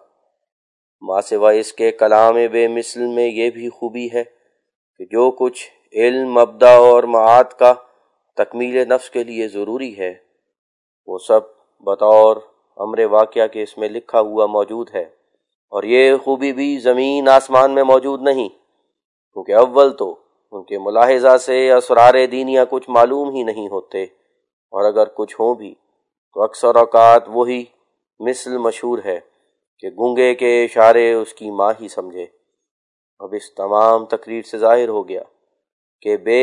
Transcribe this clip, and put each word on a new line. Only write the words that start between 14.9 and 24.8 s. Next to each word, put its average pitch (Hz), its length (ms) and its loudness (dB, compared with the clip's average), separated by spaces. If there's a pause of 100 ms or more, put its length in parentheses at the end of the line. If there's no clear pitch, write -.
ہے، 90 80 -6 (680)
اور 101 120 -8
یہ 131 400 2
خوبی 135 300 -4
بھی 139 260 -6
زمین 131 500 -2
آسمان 135 420 4
میں 135 120 0
موجود 131 380 0
نہیں، 131 280 -2
کیونکہ - 1080 -12
اول 127 380 4
تو 98 160 -8 (440)
ان 98 100 -14
کے 101 160 -10
ملاحظہ 123 580 2
سے 127 200 -4 (140)
اسرار 123 560 4
دینیا 131 380 -2
کچھ 127 240 -8
معلوم 131 460 0
ہی 127 80 -6
نہیں 107 240 -8
ہوتے، 95 360 -10
اور - 840 -10